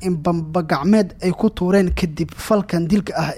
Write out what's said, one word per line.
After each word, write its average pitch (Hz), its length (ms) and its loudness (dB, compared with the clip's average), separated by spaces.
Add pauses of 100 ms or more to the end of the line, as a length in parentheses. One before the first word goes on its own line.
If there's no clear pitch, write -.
in 180 180 0
bamba 165 440 -2
gacmeed 180 600 2
ay 185 80 2
ku 208 200 2
tuureen 185 440 2
kadib 160 400 -4
falkan 180 560 -2
dilka 208 240 0
ah 156 240 -2